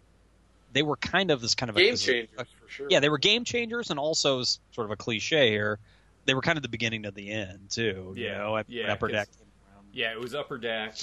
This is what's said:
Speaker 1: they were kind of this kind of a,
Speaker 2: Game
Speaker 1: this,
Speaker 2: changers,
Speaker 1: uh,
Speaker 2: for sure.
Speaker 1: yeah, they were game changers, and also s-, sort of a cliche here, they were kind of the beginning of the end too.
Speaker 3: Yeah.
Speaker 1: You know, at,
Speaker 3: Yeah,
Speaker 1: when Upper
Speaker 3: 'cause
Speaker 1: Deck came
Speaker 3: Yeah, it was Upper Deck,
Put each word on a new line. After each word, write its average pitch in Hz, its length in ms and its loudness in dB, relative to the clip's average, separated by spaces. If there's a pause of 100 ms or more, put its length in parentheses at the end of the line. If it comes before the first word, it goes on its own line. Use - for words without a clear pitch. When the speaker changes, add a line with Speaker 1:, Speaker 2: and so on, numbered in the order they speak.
(720)
Speaker 1:
they 135 100 4
were 151 160 0
kind 185 340 2
of 131 100 2
this 117 140 0
kind 123 140 -2
of 104 80 -6
a, - 40 8
Speaker 2:
Game 214 100 6
Speaker 1:
this, - 140 -2
Speaker 2:
changers, 120 320 0
Speaker 1:
uh, - 80 -6
Speaker 2:
for - 240 -20
sure. - 180 -10
Speaker 1:
yeah, 165 140 4
they 143 80 6
were 151 80 4
game 214 260 4
changers, 233 460 -4
and 151 100 -4
also 147 420 2
s-, - 180 0 (120)
sort 117 140 -4
of 104 60 -4
a 107 60 -4
cliche 123 520 4
here, 107 300 0 (460)
they 135 80 4
were 131 80 0
kind 165 160 2
of 143 60 -4
the 120 60 -6
beginning 113 360 -4
of 101 100 -8
the 101 160 -12
end 98 380 -8
too. 95 460 -2
Speaker 3:
Yeah. 120 80 -6
Speaker 1:
You 101 140 -4
know, 104 200 -2
at, 107 120 -4
Speaker 3:
Yeah, 117 140 -6
Speaker 1:
when 107 100 0
Upper 107 160 -2
Speaker 3:
'cause 110 60 -2
Speaker 1:
Deck 104 220 -2
came - 80 -20 (480)
Speaker 3:
Yeah, 113 180 -2
it 113 80 -8
was 120 160 -8
Upper - 220 -6
Deck, 113 460 -4